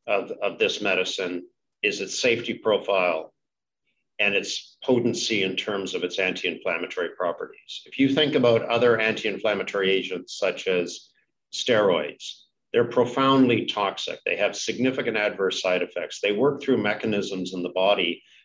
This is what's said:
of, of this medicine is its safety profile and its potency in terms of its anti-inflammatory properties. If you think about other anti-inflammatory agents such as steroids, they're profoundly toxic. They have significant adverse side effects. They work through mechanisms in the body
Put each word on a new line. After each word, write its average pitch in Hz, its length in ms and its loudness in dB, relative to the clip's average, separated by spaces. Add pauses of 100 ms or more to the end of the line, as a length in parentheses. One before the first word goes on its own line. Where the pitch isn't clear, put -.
of, 101 240 -2 (100)
of 95 160 -4
this 101 240 0
medicine 92 640 -2 (380)
is 101 160 0
its - 200 -6
safety 117 340 0
profile 95 800 0 (840)
and 101 160 0
its - 480 -6
potency 117 580 0
in 95 140 -2
terms 98 400 -4
of 87 80 -6
its 90 160 -4
anti-inflammatory 87 1000 -4
properties. - 680 -8
If - 120 -18
you 135 160 4
think 151 220 2
about 120 340 4
other 117 300 4
anti-inflammatory 101 880 0
agents 90 480 -2
such 95 300 -2
as 87 420 -2 (420)
steroids, 90 840 0 (380)
they're 117 140 4
profoundly 127 800 4
toxic. 95 580 -4
They - 140 -2
have 101 180 0
significant 123 600 -2
adverse 98 420 0
side 92 220 2
effects. 87 400 -6
They 101 120 2
work 135 280 0
through 131 160 2
mechanisms 98 800 -2
in 90 80 -6
the 87 60 -4
body 92 520 2 (240)